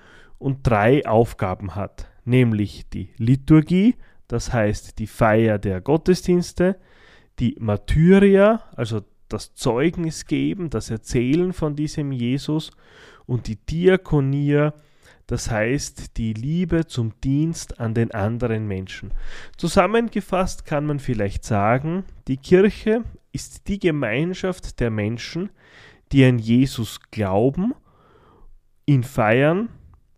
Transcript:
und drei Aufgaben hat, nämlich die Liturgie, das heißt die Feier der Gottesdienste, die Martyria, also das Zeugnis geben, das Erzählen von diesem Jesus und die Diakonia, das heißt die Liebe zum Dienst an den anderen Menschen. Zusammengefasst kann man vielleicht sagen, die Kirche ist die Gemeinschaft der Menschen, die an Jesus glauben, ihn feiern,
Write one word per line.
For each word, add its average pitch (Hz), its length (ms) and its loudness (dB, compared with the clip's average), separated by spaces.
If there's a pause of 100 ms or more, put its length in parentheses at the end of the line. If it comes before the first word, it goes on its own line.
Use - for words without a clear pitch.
(380)
und 135 240 -4
drei 117 440 4
Aufgaben 107 680 0
hat, - 340 -10 (160)
nämlich 117 640 0
die 98 280 -12
Liturgie, 156 800 4 (320)
das - 240 -4
heißt 107 480 -2
die 107 80 -6
Feier 110 500 2
der 98 220 -4
Gottesdienste, 175 960 0 (640)
die 120 180 0
Martyria, 190 1040 4 (140)
also 113 240 -4 (280)
das - 260 -10
Zeugnis 156 720 -2
geben, 147 440 -4
das 110 180 -6
Erzählen 135 640 0
von 151 220 -4
diesem 147 380 -6
Jesus 135 580 -4 (560)
und 120 220 -4
die - 80 -6
Diakonia, 147 1160 2 (540)
das - 240 -6
heißt 113 680 -4
die 113 160 -4
Liebe 160 520 -2
zum 113 340 -4
Dienst 151 600 -2
an 113 140 -4
den 113 180 0
anderen 110 560 -2
Menschen. 95 440 -8 (440)
Zusammengefasst 190 1120 0
kann 147 200 -2
man 147 140 -2
vielleicht 107 440 -4
sagen, 131 600 0 (240)
die 131 80 -2
Kirche 214 680 2 (300)
ist - 340 -14
die 196 140 -6
Gemeinschaft 160 960 -2
der 120 120 0
Menschen, 117 600 -4 (640)
die 135 120 6
an 127 140 6
Jesus 117 600 0 (100)
glauben, 127 640 0 (1120)
ihn 139 160 4
feiern, 139 640 2 (500)